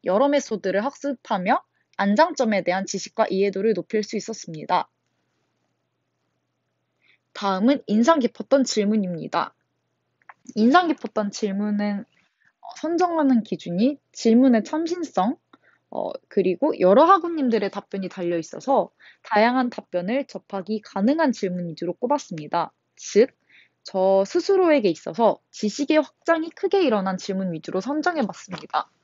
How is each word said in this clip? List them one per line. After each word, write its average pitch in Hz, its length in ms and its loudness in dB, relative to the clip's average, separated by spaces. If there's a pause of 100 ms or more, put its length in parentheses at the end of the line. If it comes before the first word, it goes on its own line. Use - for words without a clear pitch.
여러 208 240 2
메소드를 208 560 -2
학습하며 247 800 -4 (320)
안장점에 214 680 2
대한 185 220 -2
지식과 - 440 -4
이해도를 196 440 0
높일 202 300 -4
수 214 140 -8
있었습니다. 170 720 -6 (2500)
다음은 202 540 0
인상 240 320 4
깊었던 247 460 0
질문입니다. 180 880 -2 (1000)
인상 294 340 4
깊었던 214 420 -4
질문은, 208 720 -4 (560)
어, - 160 -20
선정하는 311 680 0
기준이 196 560 -2 (120)
질문의 233 540 4
참신성, 311 720 -4 (540)
어, - 200 -8 (160)
그리고 190 520 0
여러 202 240 6
학우님들의 311 680 2
답변이 196 380 -8
달려 175 280 -4
있어서 208 540 -2 (320)
다양한 247 460 2
답변을 208 580 -4
접하기 202 540 -8
가능한 269 500 0
질문 180 360 -4
위주로 170 260 -6
꼽았습니다. 170 800 -4 (240)
즉, - 360 2 (520)
저 190 420 2
스스로에게 339 640 2
있어서 165 500 0 (120)
지식의 277 460 -2
확장이 330 540 -2
크게 392 320 0
일어난 196 340 0
질문 185 360 -4
위주로 170 280 -6
선정해봤습니다. 269 1080 -4 (140)